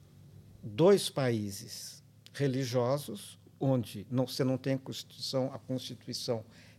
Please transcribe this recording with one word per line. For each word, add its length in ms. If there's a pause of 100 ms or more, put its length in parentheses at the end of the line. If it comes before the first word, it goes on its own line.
(640)
Dois 440
países 960 (300)
religiosos, 1040 (220)
onde 500
não, 160
você 180
não 140
tem 160
a 60
Constituição, 720
a 60
Constituição 840 (360)